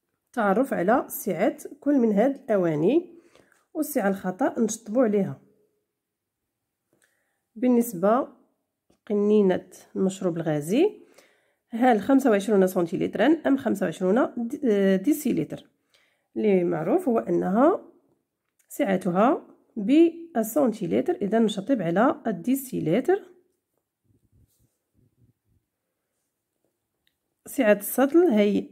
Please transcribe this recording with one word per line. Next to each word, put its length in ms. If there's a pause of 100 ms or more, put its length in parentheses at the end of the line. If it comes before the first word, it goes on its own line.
(280)
التعرف 460
على 340
سعة 500 (220)
كل 180
من 140
هاد 240
الأواني، 840 (540)
والسعة 360
الخطأ 500
نشطبوا 440
عليها. 380 (2250)
بالنسبة 720 (640)
لقنينة 800 (260)
المشروب 420
الغازي، 640 (680)
هل 320
خمسة 280
وعشرون 380
سنتيلترا 580 (220)
أم 100
خمسة 280
وعشرون 520
د-، 280
آه، 300
ديسيلتر؟ 720 (640)
اللي 280
معروف 460
هو 100
أنها 640 (840)
سعتها 800 (280)
بالسنتيلتر، 1400
إذا 240
نشطب 420
على 460
الديسيلتر. 920 (4000)
سعة 280
السطل 440
هي، 540